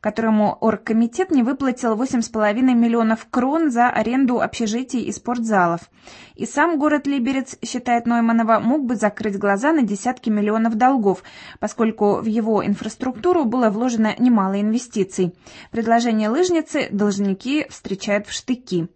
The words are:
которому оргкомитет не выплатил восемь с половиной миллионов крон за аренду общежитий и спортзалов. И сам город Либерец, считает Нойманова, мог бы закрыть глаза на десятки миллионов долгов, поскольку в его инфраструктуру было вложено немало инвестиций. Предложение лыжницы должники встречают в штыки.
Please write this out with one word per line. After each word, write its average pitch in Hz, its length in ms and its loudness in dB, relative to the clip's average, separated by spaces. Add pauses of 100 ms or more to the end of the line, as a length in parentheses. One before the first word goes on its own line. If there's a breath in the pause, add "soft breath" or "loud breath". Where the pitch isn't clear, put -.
которому 214 600 0
оргкомитет 226 680 0
не 269 140 4
выплатил 247 520 -2
восемь 240 280 -2
с - 60 -8
половиной 220 440 2
миллионов 233 560 2
крон 277 400 0
за 240 180 2
аренду 240 540 0
общежитий 226 640 -4
и - 80 -6
спортзалов. 214 800 -2 (440 loud breath)
И - 100 -6
сам 311 320 0
город 294 300 0
Либерец, 269 560 -4
считает 240 420 -2
Нойманова, 233 540 2
мог 277 260 0
бы 240 100 -2
закрыть 202 420 -2
глаза 202 340 0
на 302 120 2
десятки 226 460 -4
миллионов 220 460 0
долгов, 226 480 2 (360 loud breath)
поскольку 214 560 0
в - 100 -4
его 220 400 0
инфраструктуру 254 800 -2
было 233 240 2
вложено 220 500 0
немало 202 400 4
инвестиций. 202 760 -2 (380 loud breath)
Предложение 226 580 2
лыжницы 320 600 0
должники 202 800 0
встречают 208 580 -4
в - 60 -12
штыки. 185 640 -4